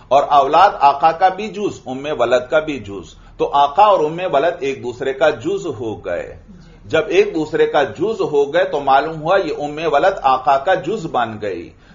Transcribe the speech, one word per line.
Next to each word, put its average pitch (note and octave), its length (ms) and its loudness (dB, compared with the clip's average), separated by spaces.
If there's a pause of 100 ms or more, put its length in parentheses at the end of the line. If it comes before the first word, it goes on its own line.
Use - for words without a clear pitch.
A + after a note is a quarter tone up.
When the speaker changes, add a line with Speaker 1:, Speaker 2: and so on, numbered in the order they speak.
(120)
Speaker 1:
और C#3 120 6
औलाद D3 580 4
आका D3+ 300 4
का F#3 180 2
भी G#3 180 -6
जुज, F#3+ 400 -6
उम्मे C#3 240 -8
वलद A#2+ 400 0
का D#3+ 80 2
भी D3+ 200 -4
जुज। F#2+ 280 -12 (320)
तो D#3 60 0
आका C#3+ 420 4
और F#3+ 140 4
उम्मे E3 240 -2
वलद E3 380 0
एक C3 200 -4
दूसरे A#2+ 300 -6
का D3+ 160 2
जुज E3 360 -4
हो A2+ 300 -8
गए। F2 420 -8 (120)
Speaker 2:
जी। - 400 -20
Speaker 1:
जब D#3 220 0
एक G3 220 2
दूसरे D#3 340 0
का D3+ 160 2
जुज F#3+ 380 -4
हो C#3+ 240 0
गए, D#3+ 180 0
तो F3+ 160 -4
मालूम C#3+ 400 0
हुआ E3 180 2
ये E3+ 140 -2
उम्मे D3 360 -6
वलद D#3+ 360 2
आका C3+ 340 2
का F#3 180 0
जुज E3+ 300 -4
बन A#2+ 360 -4
गई। F2 340 -8 (200)